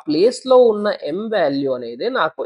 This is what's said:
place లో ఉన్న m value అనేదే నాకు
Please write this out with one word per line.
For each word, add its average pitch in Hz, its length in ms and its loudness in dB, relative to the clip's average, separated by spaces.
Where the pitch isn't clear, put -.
place 175 400 0
లో 254 120 6
ఉన్న 208 140 -2
m 190 60 -6
value 139 400 0
అనేదే 123 380 -6
నాకు 175 360 -4